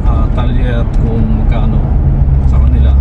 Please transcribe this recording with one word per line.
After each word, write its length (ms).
ah, 320
talyer 480
kung 240
magkano 320
sa 80
kanila. 420